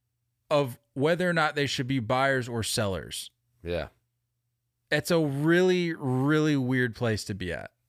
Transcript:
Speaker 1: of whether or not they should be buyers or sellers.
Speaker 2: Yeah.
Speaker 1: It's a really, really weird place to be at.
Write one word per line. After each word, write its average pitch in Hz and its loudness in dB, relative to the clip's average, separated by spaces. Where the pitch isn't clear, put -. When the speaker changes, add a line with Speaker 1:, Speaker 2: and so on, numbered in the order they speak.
Speaker 1:
of 143 0
whether 165 0
or 175 0
not 151 0
they 143 0
should 127 -4
be 135 -2
buyers 131 0
or 117 -4
sellers. 95 -4
Speaker 2:
Yeah. 85 -4
Speaker 1:
It's 151 0
a 170 4
really, 170 2
really 147 2
weird 123 0
place 113 -2
to 107 -6
be 92 -6
at. 53 -10